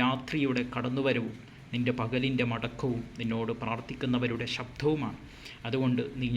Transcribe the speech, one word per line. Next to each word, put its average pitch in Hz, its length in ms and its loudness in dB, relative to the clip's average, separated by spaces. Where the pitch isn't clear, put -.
രാത്രിയുടെ 127 720 2
കടന്നുവരവും 123 640 0
നിൻ്റെ 123 300 2
പകലിൻ്റെ 127 440 2
മടക്കവും 117 560 0
നിന്നോട് 113 400 0
പ്രാർത്ഥിക്കുന്നവരുടെ 120 960 0
ശബ്ദവുമാണ്. 139 600 0
അതുകൊണ്ട് 123 340 4
നീ 127 180 0